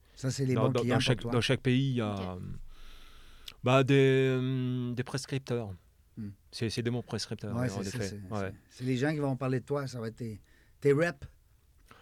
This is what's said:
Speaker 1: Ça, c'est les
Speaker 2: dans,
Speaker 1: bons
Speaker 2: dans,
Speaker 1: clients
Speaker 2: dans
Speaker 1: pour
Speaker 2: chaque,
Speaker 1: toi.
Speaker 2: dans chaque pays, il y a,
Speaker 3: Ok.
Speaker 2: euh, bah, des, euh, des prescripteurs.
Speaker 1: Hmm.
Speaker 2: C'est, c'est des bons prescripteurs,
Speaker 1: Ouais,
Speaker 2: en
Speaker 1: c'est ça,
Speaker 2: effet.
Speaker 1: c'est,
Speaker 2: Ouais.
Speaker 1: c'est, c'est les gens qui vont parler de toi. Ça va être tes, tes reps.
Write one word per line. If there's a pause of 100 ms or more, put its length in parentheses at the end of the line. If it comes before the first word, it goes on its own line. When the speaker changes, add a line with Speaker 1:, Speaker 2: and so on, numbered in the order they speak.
(160)
Speaker 1:
Ça,
c'est
les
Speaker 2:
dans,
Speaker 1:
bons
Speaker 2:
dans,
Speaker 1:
clients
Speaker 2:
dans
Speaker 1:
pour
Speaker 2:
chaque,
Speaker 1:
toi.
Speaker 2:
dans
chaque
pays,
il
y
a,
Speaker 3:
Ok.
Speaker 2:
euh, (1200)
bah,
des,
euh,
des
prescripteurs. (440)
Speaker 1:
Hmm. (220)
Speaker 2:
C'est,
c'est
des
bons
prescripteurs,
Speaker 1:
Ouais,
Speaker 2:
en
Speaker 1:
c'est
ça,
Speaker 2:
effet.
Speaker 1:
c'est,
Speaker 2:
Ouais. (160)
Speaker 1:
c'est,
c'est
les
gens
qui
vont
parler
de
toi.
Ça
va
être
tes, (400)
tes
reps. (760)